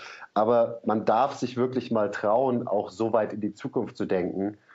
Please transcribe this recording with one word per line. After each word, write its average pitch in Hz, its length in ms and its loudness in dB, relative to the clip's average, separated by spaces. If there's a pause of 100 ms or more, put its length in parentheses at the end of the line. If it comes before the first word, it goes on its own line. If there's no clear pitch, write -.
(340)
Aber 117 520 2
man 107 200 0
darf 120 300 4
sich - 200 -6
wirklich 123 360 -2
mal 104 200 2
trauen, 110 560 2
auch 101 220 0
so 110 240 -2
weit 107 180 2
in 110 80 -8
die 104 140 -4
Zukunft - 420 -6
zu 104 100 -4
denken. 95 520 -2 (180)